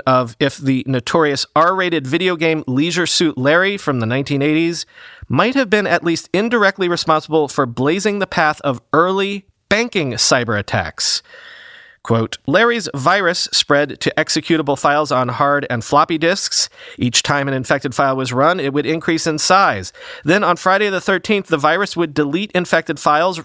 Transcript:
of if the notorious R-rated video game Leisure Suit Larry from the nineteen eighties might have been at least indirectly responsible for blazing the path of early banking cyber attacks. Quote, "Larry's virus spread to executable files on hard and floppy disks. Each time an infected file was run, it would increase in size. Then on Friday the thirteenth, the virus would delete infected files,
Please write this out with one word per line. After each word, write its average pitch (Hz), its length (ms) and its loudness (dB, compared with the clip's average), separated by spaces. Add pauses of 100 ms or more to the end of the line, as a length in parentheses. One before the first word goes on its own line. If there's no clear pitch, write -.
of 127 340 0
if 143 180 -2
the 135 280 -2
notorious 139 720 0
R-rated 170 500 2
video 175 300 0
game 160 320 0
Leisure 156 400 0
Suit - 280 2
Larry 175 420 2
from 135 220 -2
the 113 60 -2
nineteen 135 380 -2
eighties 160 420 0 (420)
might 202 280 0
have 240 160 0
been 208 160 2
at - 160 0
least 165 280 -2
indirectly 202 560 2
responsible 156 600 0
for 139 180 -2
blazing 180 540 -2
the 190 80 -4
path 156 340 0
of 127 180 -2 (140)
early 190 520 0 (240)
banking 202 420 0
cyber 113 480 2
attacks. - 640 -4 (800)
Quote, 113 420 0
"Larry's 214 500 2
virus 175 560 0
spread 143 480 0
to - 160 -2
executable 156 640 0
files 147 320 2
on 127 160 0
hard 139 420 0
and 120 140 -4
floppy 156 360 2
disks. - 500 0 (280)
Each - 260 0
time 143 260 0
an 135 60 -2
infected 131 400 -2
file 135 200 2
was 131 160 -2
run, 156 300 2
it 135 100 -2
would 139 140 0
increase 160 420 -2
in 151 120 -2
size. 165 520 2 (320)
Then 190 200 2
on 170 140 2
Friday 196 320 2
the 185 120 -2
thirteenth, 196 460 -2
the 160 100 0
virus 170 400 0
would 165 160 -2
delete 151 380 -2
infected 165 460 0
files, 165 480 0